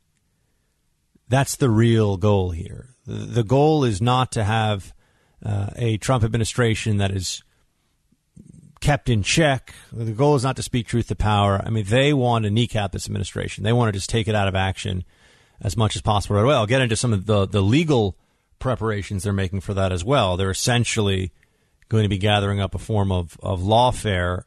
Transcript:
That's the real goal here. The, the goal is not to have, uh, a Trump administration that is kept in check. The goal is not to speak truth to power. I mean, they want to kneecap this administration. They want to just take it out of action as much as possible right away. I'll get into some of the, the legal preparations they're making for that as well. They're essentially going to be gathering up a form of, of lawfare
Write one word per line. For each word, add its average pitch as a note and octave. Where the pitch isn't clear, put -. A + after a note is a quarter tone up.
That's C3
the C3+
real A2
goal G2
here. -
The, A2
the G#2+
goal C#3+
is A2
not B2
to A2+
have, G#2+
uh, G2+
a A2+
Trump B2
administration A2+
that G2+
is F#2+
kept -
in A2
check. C#3+
The A2+
goal C#3+
is B2
not C3
to A2+
speak A#2+
truth A#2
to G#2
power. G2+
I -
mean, A2
they C3+
want A#2+
to G2+
kneecap G#2+
this G2+
administration. G2
They A2
want A#2+
to G2
just -
take A2+
it A2
out G2
of F#2
action F#2+
as -
much A2
as -
possible G#2
right G#2
away. C#3+
I'll A2+
get C3
into A2+
some A#2
of F#2
the, G2+
the G2
legal A#2+
preparations G#2
they're G2+
making F#2+
for G#2
that F#2+
as F2
well. G#2
They're F#2+
essentially G2+
going A2
to G2+
be G2
gathering G2+
up F#2+
a G2
form G2+
of, F2+
of F#2+
lawfare G2+